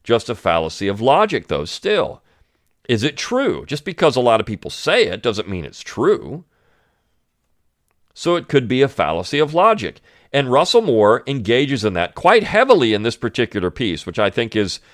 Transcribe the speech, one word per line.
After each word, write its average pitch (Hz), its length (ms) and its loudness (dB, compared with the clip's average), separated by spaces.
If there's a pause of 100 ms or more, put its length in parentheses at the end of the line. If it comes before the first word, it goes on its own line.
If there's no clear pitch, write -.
just 117 260 0
a 120 60 -4
fallacy 82 540 -2
of 101 120 -4
logic, 147 480 2
though, 73 160 -4
still? - 580 -4 (680)
Is 110 140 0
it 139 140 -2
true? 240 500 -4
Just 147 180 -10
because 160 320 0
a 127 40 0
lot 117 200 4
of 104 60 -6
people - 240 -10
say 208 340 0
it 95 180 -6
doesn't 104 260 -4
mean 90 160 -8
it's - 180 -16
true. 165 640 -4 (1700)
So 175 200 -2
it 170 140 -4
could 135 180 2
be 127 160 2
a 139 60 2
fallacy 85 500 -4
of 151 160 0
logic. 180 460 0 (320)
And 135 180 0
Russell 175 320 4
Moore 117 440 4
engages 127 580 0
in 104 80 0
that 87 220 -4
quite 208 280 4
heavily 196 500 2
in 104 100 0
this 113 140 -2
particular 110 540 -2
piece, 92 340 -4
which 92 140 -10
I 104 120 2
think 113 260 -4
is 101 240 -2 (140)